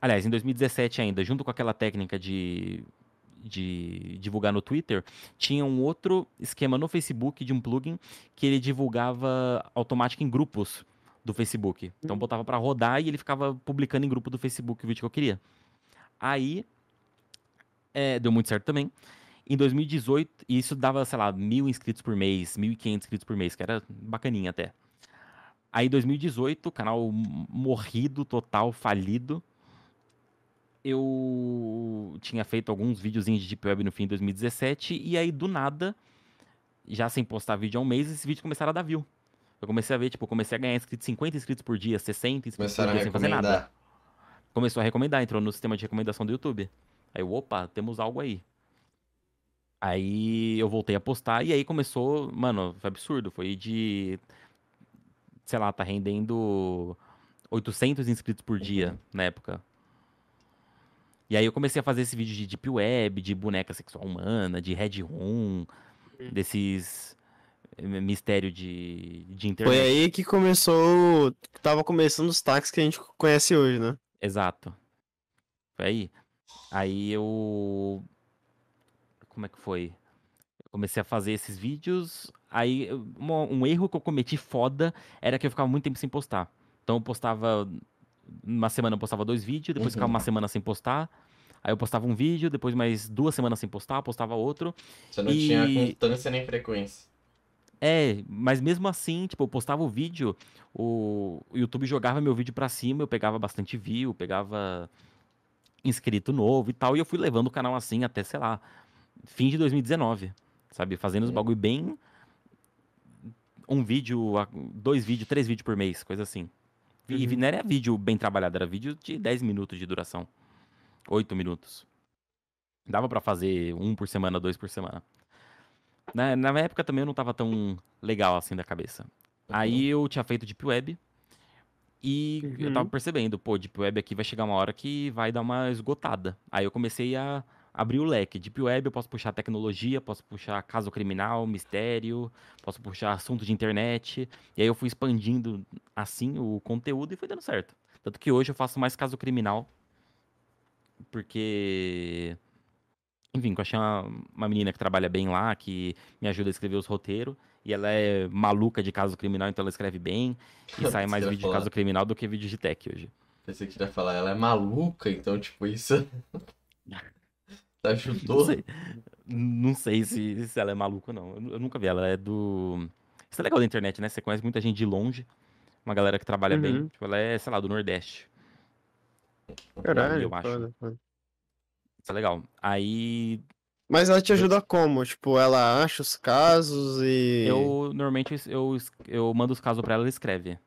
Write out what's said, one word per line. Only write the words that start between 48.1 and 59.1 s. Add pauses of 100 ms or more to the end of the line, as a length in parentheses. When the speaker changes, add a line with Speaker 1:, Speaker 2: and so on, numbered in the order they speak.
Speaker 1:
aí. (1400)
Aí
eu
voltei
a
postar,
e
aí
começou,
mano,
foi
absurdo,
foi
de, (1300)
sei
lá,
tá
rendendo (520)
oitocentos
inscritos
por
dia
Speaker 3:
Uhum. (160)